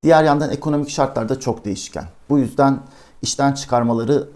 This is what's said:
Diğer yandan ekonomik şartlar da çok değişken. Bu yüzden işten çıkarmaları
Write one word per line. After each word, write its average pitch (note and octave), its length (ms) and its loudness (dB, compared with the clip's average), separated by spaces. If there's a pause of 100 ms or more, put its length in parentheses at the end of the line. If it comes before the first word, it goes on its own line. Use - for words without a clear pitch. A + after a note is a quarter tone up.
Diğer D#3+ 220 6
yandan D3+ 260 2
ekonomik D3 380 -2
şartlar B2+ 400 -2
da C3 120 -4
çok - 240 -6
değişken. - 400 -8 (240)
Bu C#3+ 100 4
yüzden C3+ 420 2 (420)
işten C#3 300 0
çıkarmaları A#2+ 840 0